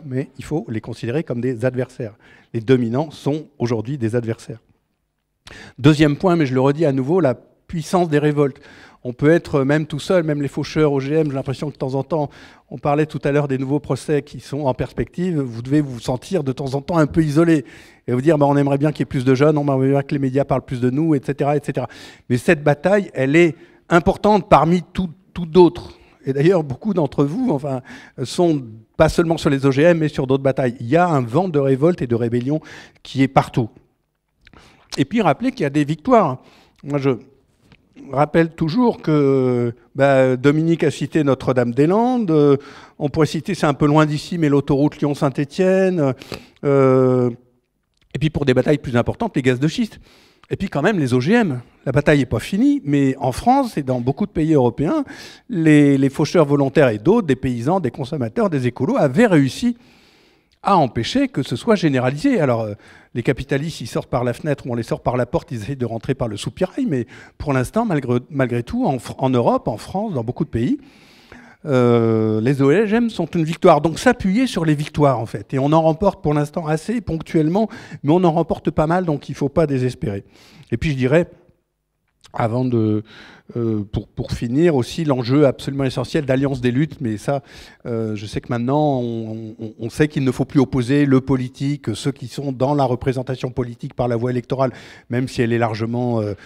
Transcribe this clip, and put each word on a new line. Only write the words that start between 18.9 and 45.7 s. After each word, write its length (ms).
qu'il 80
y 40
ait 20
plus 200
de 80
jeunes, 240
on 60
aimerait 260
bien 140
que 100
les 60
médias 260
parlent 200
plus 160
de 100
nous, 240
et 100
cetera, 320
et 60
cetera. 240
Mais 80
cette 260
bataille, 520
elle 200
est 200
importante 600
parmi 340
tout, 160
tout 140
d'autres. 500
Et 100
d'ailleurs, 300
beaucoup 300
d'entre 300
vous, 260
enfin, 320
sont 380
pas 120
seulement 280
sur 120
les 160
O 60
G 100
M, 160
mais 120
sur 180
d'autres 160
batailles. 360
Il 60
y 100
a 120
un 140
vent 280
de 80
révolte 460
et 40
de 60
rébellion 460
qui 220
est 40
partout. 420
Et 60
puis, 180
rappelez 280
qu'il 120
y 20
a 60
des 140
victoires. 580
Moi, 160
je 100
rappelle 400
toujours 500
que, 720
bah, 400
Dominique 480
a 80
cité 320
Notre-Dame-des-Landes. 1080
Euh, 260
on 100
pourrait 160
citer, 280
c'est 120
un 80
peu 120
loin 200
d'ici, 320
mais 120
l'autoroute 500
Lyon-Saint-Étienne. 1120